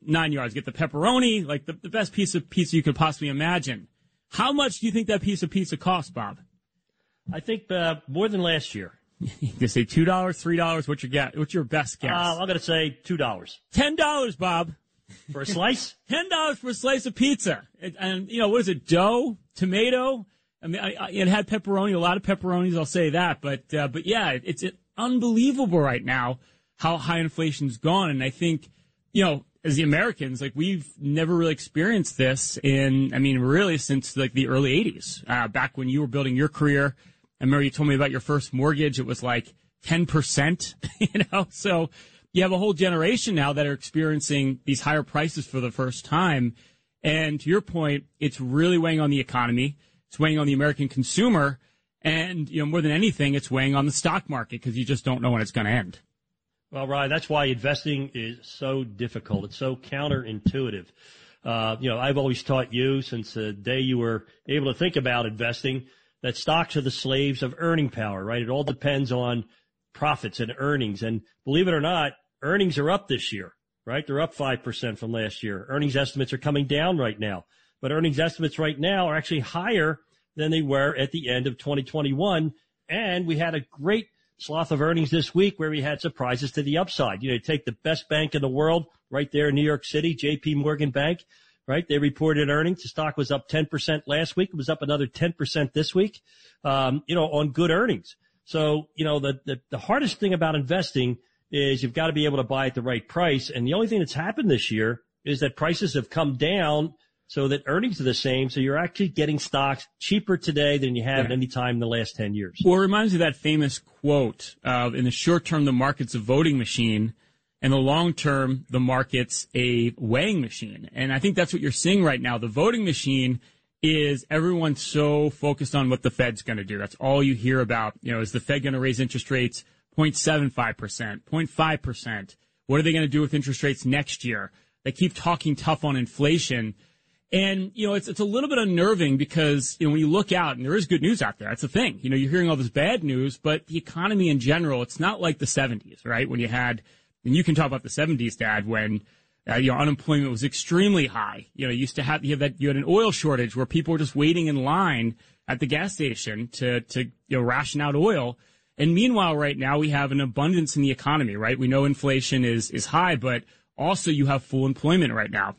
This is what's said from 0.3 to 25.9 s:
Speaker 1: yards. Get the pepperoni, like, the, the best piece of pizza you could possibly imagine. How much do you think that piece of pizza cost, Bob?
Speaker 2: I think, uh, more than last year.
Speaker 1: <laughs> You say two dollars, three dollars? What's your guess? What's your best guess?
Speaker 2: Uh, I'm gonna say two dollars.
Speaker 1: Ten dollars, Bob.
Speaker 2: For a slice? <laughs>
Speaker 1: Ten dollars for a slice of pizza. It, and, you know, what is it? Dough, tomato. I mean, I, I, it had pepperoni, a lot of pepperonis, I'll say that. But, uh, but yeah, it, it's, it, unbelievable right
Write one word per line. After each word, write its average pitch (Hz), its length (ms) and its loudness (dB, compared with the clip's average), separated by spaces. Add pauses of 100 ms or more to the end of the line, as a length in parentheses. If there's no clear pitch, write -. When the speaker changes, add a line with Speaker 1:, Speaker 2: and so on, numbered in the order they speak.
Speaker 1:
yards. 123 240 -4
Get 143 100 -6
the - 60 -8
pepperoni, 214 720 0
like, 143 220 -6
the, 165 60 -8
the 170 160 -16
best 214 220 -2
piece 196 220 -2
of 170 160 -4
pizza 165 260 0
you 160 60 4
could 139 140 2
possibly 156 320 0
imagine. 143 600 -4 (420)
How 247 220 0
much 277 280 0
do 226 80 0
you 214 40 0
think 214 180 0
that 208 120 0
piece 202 220 -2
of - 80 -2
pizza 180 260 -2
cost, 180 340 -2
Bob? 107 280 -10 (920)
Speaker 2:
I 160 80 -10
think, 220 320 -6
uh, 165 260 0 (100)
more 175 220 0
than 196 120 0
last 165 320 0
year. 95 200 -10 (280)
Speaker 1:
<laughs> - 180 -8
You 123 280 0
say 120 160 2
two 165 220 2
dollars, 185 360 0
three 170 160 0
dollars? 165 300 0
What's 147 160 -4
your 127 80 -8
guess? 139 240 -2
What's 151 180 -2
your 165 120 0
best 147 340 -2
guess? 175 120 -4
Speaker 2:
Uh, 175 280 0
I'm 190 80 -2
gonna 180 100 0
say 160 460 -2
two 180 120 -4
dollars. 113 440 -4 (120)
Speaker 1:
Ten 294 240 2
dollars, 294 400 0
Bob. 170 380 -2 (580)
Speaker 2:
For 139 100 -10
a 139 40 -8
slice? 202 560 -2
<laughs> - 80 -14
Speaker 1:
Ten 339 200 -4
dollars 311 280 0
for 247 120 -10
a 240 40 -4
slice 262 320 0
of 226 80 -6
pizza. 240 540 0 (120)
It, 185 200 -12
and, 190 280 -4
you 226 120 -6
know, 214 100 4
what 233 120 4
is 185 80 0
it? 156 180 -4
Dough, 214 500 2 (160)
tomato. 240 720 0 (380)
I 165 40 -10
mean, 170 140 -4
I, 196 140 -6
I, 196 160 -8
it 190 160 2
had 202 200 4
pepperoni, 202 460 0
a 175 60 2
lot 180 180 2
of 196 60 -6
pepperonis, 180 520 0
I'll 160 100 0
say 160 260 2
that. 175 280 0
But, 139 320 -6
uh, 147 160 0
but 165 200 -8
yeah, 202 240 0
it, 127 140 -4
it's, 180 180 -6
it, 185 140 -8 (200)
unbelievable 240 840 2
right 127 240 2